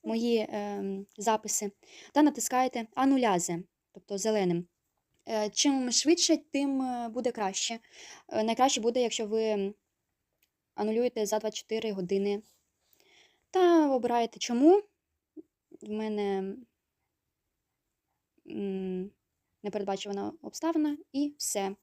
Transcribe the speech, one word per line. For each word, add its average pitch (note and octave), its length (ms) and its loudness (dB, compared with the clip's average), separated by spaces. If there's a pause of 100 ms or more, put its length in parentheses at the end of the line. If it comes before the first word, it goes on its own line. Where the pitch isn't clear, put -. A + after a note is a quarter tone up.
мої, A3+ 460 0
ем, G3+ 580 -6 (120)
записи, G#3+ 520 -2 (420)
та C#4+ 100 6
натискаєте B3+ 720 0
анулязе, A3+ 640 2 (340)
тобто G3 260 -10
зеленим. F#3+ 480 0 (600)
Е, D#4+ 220 -2
чим C4+ 420 0
швидше, D#4+ 440 4
тим, C#4 460 -2
е, A#3+ 260 -6
буде A#3 240 -4
краще. A3+ 460 -4 (500)
Е, A3 140 -2
найкраще A3+ 380 2
буде, A#3 220 0
якщо A3+ 240 -2
ви G#3 480 -2 (1000)
анулюєте A3 520 0
за G#3+ 120 0
двадцять G#3+ 200 -6
чотири A3 340 -6
години. G3 500 -2 (1080)
Та E4+ 400 6
обираєте A#3+ 480 0
чому. D4+ 440 6 (1000)
В G#3 80 -12
мене, G#3 640 -4 (2000)
м, F#3+ 600 -6 (520)
непередбачувана G3+ 680 -6 (100)
обставина D4+ 560 -4 (140)
і D4 260 -4
все. G3 440 -4